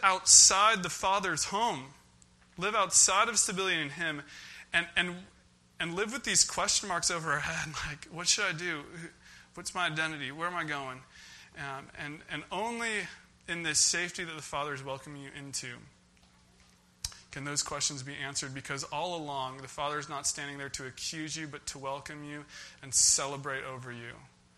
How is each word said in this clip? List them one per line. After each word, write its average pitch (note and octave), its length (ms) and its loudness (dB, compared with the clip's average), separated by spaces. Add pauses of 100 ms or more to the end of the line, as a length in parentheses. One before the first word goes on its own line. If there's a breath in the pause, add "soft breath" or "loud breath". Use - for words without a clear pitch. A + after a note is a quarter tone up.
outside G3 800 8
the F3 80 -2
Father's F#3+ 560 2
home, G3 400 0 (720)
live G3 160 0
outside G3+ 540 6
of G#3+ 100 2
stability F#3 420 2
in D3 100 -2
him, D3+ 320 -4 (500 loud breath)
and, F3 140 2 (100)
and, F3+ 180 2 (680)
and E3+ 140 -2
live G#3 180 -2
with C4 120 -6
these G3 200 6
question G3+ 440 0
marks E3+ 220 2
over E3 220 0
our C#3+ 80 2
head, D#3 400 -4
<laughs> D3+ 80 -4
like, D3 220 -10
"What E3+ 160 -6
should - 180 4
I F#3 80 2
do? E3 280 -4 (760 loud breath)
What's F3 200 -8
my F3+ 120 0
identity? D#3 460 -2
Where D#3+ 160 -4
am F3+ 80 -4
I E3 80 -2
going?" C#3 340 -6 (580 loud breath)
Um, C#3 300 -8 (120)
and, D3+ 200 -8 (120)
and F#3 120 -4 (100)
only A#3 380 -2 (580 loud breath)
in E3+ 140 -4
this D#3 160 2
safety F3 460 2
that E3 120 -10
the D3 60 -10
Father D3 320 -4
is C3+ 100 -8
welcoming C#3 380 -10
you C#3 160 -14
into C#3 300 -8 (1600 loud breath)
can C#3 140 -10
those C#3+ 180 -2
questions C#3+ 400 -2
be C#3 120 -10
answered, C#3 400 -6
because C3+ 300 -6
all E3 320 -4
along, C#3 420 -4
the C3+ 100 -14
Father D3 300 -2
is C#3+ 100 -8
not C#3+ 180 -6
standing C#3+ 320 -4
there C#3 120 -6
to C3+ 160 -8
accuse D#3 500 -6
you, D#3+ 100 -6
but C#3+ 200 -12
to - 120 -10
welcome C#3 460 -8
you D3 200 -10 (380 loud breath)
and C3+ 100 -12
celebrate C#3 720 2
over B2+ 280 -10
you. A#2 200 -12 (460 soft breath)